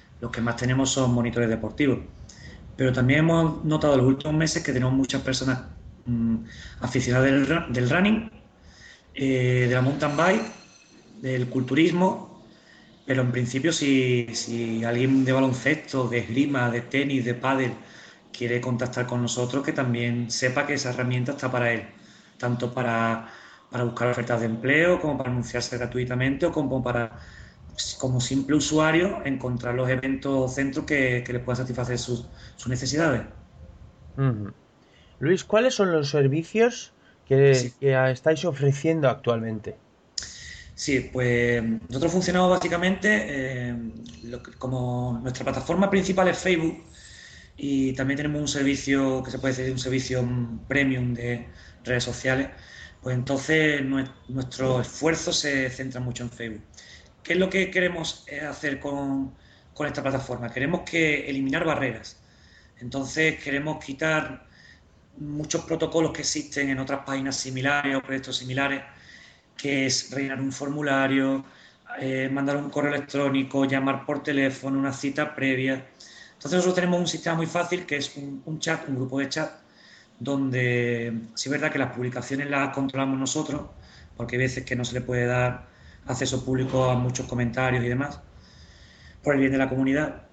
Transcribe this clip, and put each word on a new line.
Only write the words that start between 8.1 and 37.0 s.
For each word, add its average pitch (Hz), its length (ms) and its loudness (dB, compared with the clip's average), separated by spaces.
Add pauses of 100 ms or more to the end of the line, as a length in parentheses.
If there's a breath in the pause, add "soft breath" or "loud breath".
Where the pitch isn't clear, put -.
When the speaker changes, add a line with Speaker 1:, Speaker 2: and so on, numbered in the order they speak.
Speaker 1:
eh, 123 540 4
de 123 80 4
la 127 60 4
mountain 143 360 2
bike, 190 240 4 (800)
del 127 280 0
culturismo, 160 800 2 (760 loud breath)
pero 131 180 2
en 123 80 2
principio 131 420 0
si, 127 600 4
si 113 500 -2
alguien 131 420 4
de 131 80 2
baloncesto, 131 760 2
de 120 120 0
esgrima, 123 500 2
de 117 120 0
tenis, 135 440 0
de 123 80 0
pádel 127 400 0 (580 loud breath)
quiere 120 300 -2
contactar 123 460 -2
con 120 140 -2
nosotros, 123 440 -2
que 151 80 -2
también 120 580 0
sepa 131 340 0
que 143 100 -2
esa 131 160 -2
herramienta 123 420 -2
está 127 180 -4
para 120 220 2
él, 104 140 -4 (500 loud breath)
tanto 120 360 -2
para, 113 540 0 (420 loud breath)
para 123 140 -2
buscar 120 260 0
ofertas 120 300 0
de 117 60 0
empleo, 143 560 4
como 147 160 -2
para 127 140 -2
anunciarse 123 460 -4
gratuitamente, 127 680 0
o 165 60 2
como 131 320 0
para, 120 360 -2 (800 loud breath)
como 127 220 0
simple 135 340 2
usuario, 160 720 4
encontrar 123 500 -2
los 127 140 0
eventos 135 440 0
o 131 140 2
centros 135 380 -2
que, 127 400 2
que 123 80 -6
les 123 80 -2
puedan 123 160 -2
satisfacer 123 400 -2
sus, 120 300 -4 (280 loud breath)
sus - 120 -10
necesidades. 131 560 0 (960)
Speaker 2:
Ujú. 113 360 0 (640 soft breath)
Luis, 175 240 2
¿cuáles 240 300 2
son 190 180 2
los 151 180 2
servicios 160 840 2 (340 soft breath)